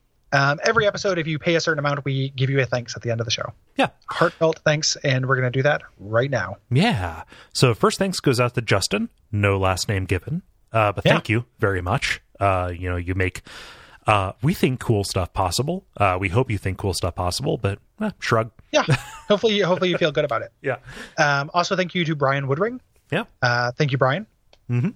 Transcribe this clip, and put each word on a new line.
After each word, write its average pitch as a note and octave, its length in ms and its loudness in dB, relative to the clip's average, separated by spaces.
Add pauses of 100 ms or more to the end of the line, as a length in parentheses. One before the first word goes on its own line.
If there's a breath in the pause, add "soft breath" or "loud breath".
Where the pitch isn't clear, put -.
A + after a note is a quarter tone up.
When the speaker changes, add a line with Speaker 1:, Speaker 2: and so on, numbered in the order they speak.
(320)
Speaker 1:
um, C#3 320 2
every A3 220 2
episode, G3 300 0
if D#3 100 -2
you D#3 120 -4
pay F3 160 0
a D#3+ 60 2
certain D#3 180 0
amount, C#3+ 260 -2
we C3+ 320 -2
give C3 140 0
you C#3 100 2
a B2+ 60 2
thanks B2 300 -4
at A#2+ 60 -12
the A#2 80 -4
end A2+ 120 -2
of - 20 -4
the A2+ 60 -6
show. - 200 -4 (280)
Speaker 2:
Yeah. B3+ 80 2 (240)
Speaker 1:
Heartfelt E3 520 0
thanks, D#3 420 0
and C3 220 0
we're C3 100 2
gonna B2+ 140 0
do C3 120 0
that D3 180 2 (180)
right A2+ 320 0
now. G2 280 -4 (120)
Speaker 2:
Yeah. A#2+ 520 2 (320 loud breath)
So B2+ 180 4
first - 260 2
thanks G2 220 -2
goes B2 200 2
out B2 160 0
to B2 40 0
Justin, A#2+ 480 0 (220)
no G2+ 280 2
last F#2+ 300 0
name F#2+ 160 -2
given, A2+ 380 -4 (320)
uh, G#2+ 180 4
but - 140 -4
Speaker 1:
Yeah. F3 60 6
Speaker 2:
thank D#3+ 180 0
you A2+ 160 0 (140)
very G2 200 2
much. F#2 400 -2 (180)
Uh, F#2 380 2
you F2+ 140 -6
know, F2+ 60 -2
you F2+ 180 -4
make, F#2 260 -2 (640 loud breath)
uh, G2+ 260 2 (100)
we D3 100 2
think B2+ 280 0
cool G#2 220 2
stuff F#2+ 300 -2
possible. B2 540 -2 (100)
Uh, F#2 240 2
we G2 80 -2
hope A#2 220 0
you G2+ 80 -2
think F#2+ 180 -4
cool G2 160 -2
stuff F2 220 -4
possible, B2+ 420 -2
but, G2+ 220 -4 (240)
eh, G#3+ 160 -2
shrug. A2+ 320 0 (200)
Speaker 1:
Yeah. C#4+ 180 2
<laughs> - 400 -2
Hopefully, G#3 320 2
hopefully F#3 300 2
you - 80 0
feel D#3 140 2
good D3 120 0
about A2+ 180 -2
it. A2+ 80 -12 (120)
Speaker 2:
Yeah. B2+ 140 -2 (420 loud breath)
Speaker 1:
Um, C#3+ 360 2
also, F3 220 0
thank F3+ 180 -2
you F3+ 120 0
to D#3+ 100 0
Brian C#3 320 0
Woodring. G3+ 320 -2 (300)
Speaker 2:
Yeah. E3 140 -2 (180)
Speaker 1:
Uh, A#2+ 300 0
thank D3 200 0
you, C3+ 60 -2
Brian. C3+ 280 2 (440)
Speaker 2:
Mm-hmm. B2 260 0